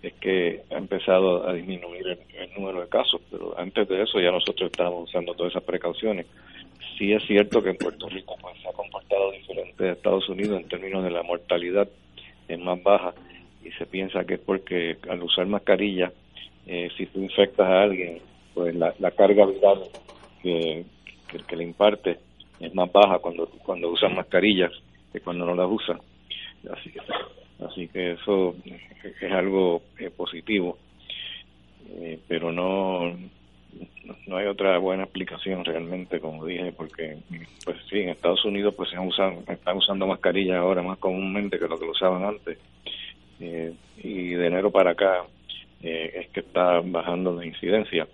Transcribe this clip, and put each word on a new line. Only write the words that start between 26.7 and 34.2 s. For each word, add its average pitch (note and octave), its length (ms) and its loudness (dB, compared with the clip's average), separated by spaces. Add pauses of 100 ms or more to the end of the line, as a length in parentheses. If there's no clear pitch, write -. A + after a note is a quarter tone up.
Así - 200 -14
que, - 80 -14 (680)
así F2 220 -10
que F2+ 240 -4
eso F#2 420 0 (680)
es F#2+ 120 -4
algo, F#2 500 2 (160)
eh, F2+ 180 -10
positivo, F2+ 600 -2 (1120)
eh, E2+ 380 -12
pero E2+ 240 -2
no, F2+ 640 0 (1120)